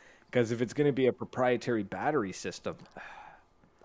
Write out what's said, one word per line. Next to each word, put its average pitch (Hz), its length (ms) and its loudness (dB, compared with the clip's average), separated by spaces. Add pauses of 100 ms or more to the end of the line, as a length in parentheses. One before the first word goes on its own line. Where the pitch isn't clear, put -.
(320)
'cause 117 200 2
if 117 100 0
it's 113 120 -2
gonna 147 200 4
be 127 140 4
a 120 60 4
proprietary 123 680 0
battery 104 480 0
system, 87 460 -6 (1080)